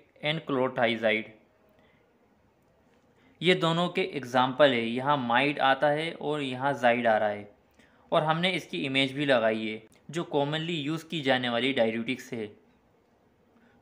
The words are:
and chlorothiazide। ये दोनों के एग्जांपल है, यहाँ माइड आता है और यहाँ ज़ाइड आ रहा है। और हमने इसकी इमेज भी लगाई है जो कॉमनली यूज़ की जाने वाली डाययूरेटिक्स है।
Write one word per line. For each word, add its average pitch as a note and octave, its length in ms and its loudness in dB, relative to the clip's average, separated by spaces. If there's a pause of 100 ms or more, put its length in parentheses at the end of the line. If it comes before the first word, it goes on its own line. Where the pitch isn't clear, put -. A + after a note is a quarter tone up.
(240)
and D#3 200 -2
chlorothiazide। A#2 800 0 (2250)
ये F3 140 4
दोनों E3+ 340 2
के F3+ 140 -2 (120)
एग्जांपल C3 580 4
है, A#2 140 0
यहाँ B2+ 320 0
माइड C3 420 0
आता C3+ 280 2
है D#3 240 -2
और D3+ 300 -6
यहाँ C3 300 -4
ज़ाइड A#2+ 340 2
आ A2 100 4
रहा G#2+ 120 0
है। G#2 200 -8 (640)
और E3 100 4
हमने D#3+ 280 0
इसकी F3+ 280 -6
इमेज C3+ 340 0
भी C#3+ 140 -4
लगाई A2+ 400 2
है A2 160 -8 (280)
जो E3 140 -4
कॉमनली D#3 520 -2
यूज़ D#3 320 -6
की E3 120 -6
जाने B2+ 280 2
वाली A#2+ 240 0
डाययूरेटिक्स A#2 600 -2
है। A2 180 -8 (1300)